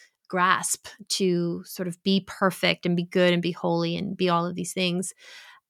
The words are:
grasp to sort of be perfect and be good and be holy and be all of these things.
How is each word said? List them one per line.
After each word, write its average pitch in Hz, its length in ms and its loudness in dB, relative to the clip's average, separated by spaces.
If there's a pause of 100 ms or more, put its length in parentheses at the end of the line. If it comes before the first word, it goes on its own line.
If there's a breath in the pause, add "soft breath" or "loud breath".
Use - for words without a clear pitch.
(300 soft breath)
grasp - 580 0 (220)
to 175 560 0
sort 180 240 -8
of 170 140 -10
be 196 220 2
perfect 180 600 0
and 175 100 2
be 175 80 0
good 180 300 4
and 175 80 2
be 170 100 -2
holy 170 460 -2
and 190 180 -6
be 180 140 0
all 170 160 2
of 175 100 -6
these 180 160 -8
things. 180 420 -2 (560 loud breath)